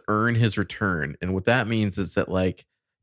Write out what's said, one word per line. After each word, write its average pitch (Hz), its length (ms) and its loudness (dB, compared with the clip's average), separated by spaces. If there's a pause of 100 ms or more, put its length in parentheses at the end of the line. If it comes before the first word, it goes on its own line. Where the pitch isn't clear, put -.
earn 110 280 2
his 113 220 2
return. 90 640 -2
And 92 120 -2
what 95 120 -2
that 117 220 2
means 107 300 0
is 87 180 -4
that, - 140 0
like, 92 360 -2 (380)